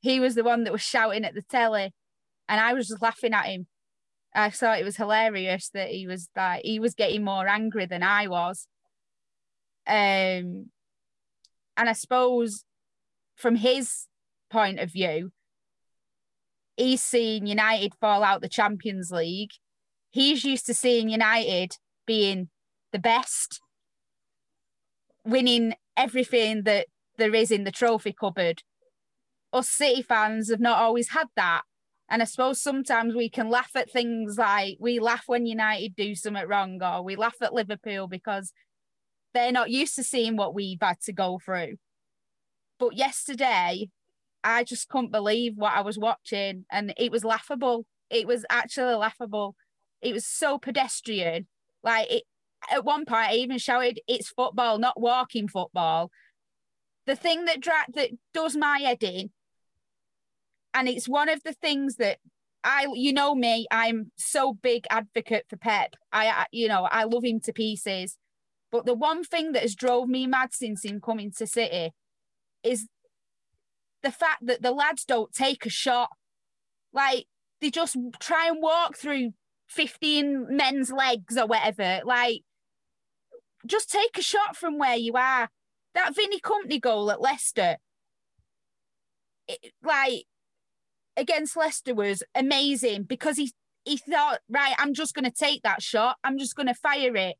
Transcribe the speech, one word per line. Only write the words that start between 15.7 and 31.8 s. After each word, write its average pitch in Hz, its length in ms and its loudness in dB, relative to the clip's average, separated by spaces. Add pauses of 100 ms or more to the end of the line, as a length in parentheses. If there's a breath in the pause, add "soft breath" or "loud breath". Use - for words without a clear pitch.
he's 254 240 2
seen 220 440 0
United 208 540 2
fall 208 240 4
out 196 160 4
the 190 80 -8
Champions 202 640 -2
League. 180 400 -4 (600)
He's 269 340 2
used 269 220 0
to 240 80 -2
seeing 233 360 2
United 220 680 2 (300)
being 196 420 0 (420)
the 208 80 -6
best, - 640 0 (1700)
winning 233 480 4 (200)
everything 233 680 2
that 202 240 2 (300)
there 214 180 2
is 220 160 4
in 202 140 2
the 196 60 -4
trophy 220 480 0
cupboard. 175 440 0 (920)
Us 247 160 0
City 285 320 2
fans 220 500 0
have 226 80 0
not 233 200 4
always 233 320 2
had 226 260 0
that. 175 260 2 (460)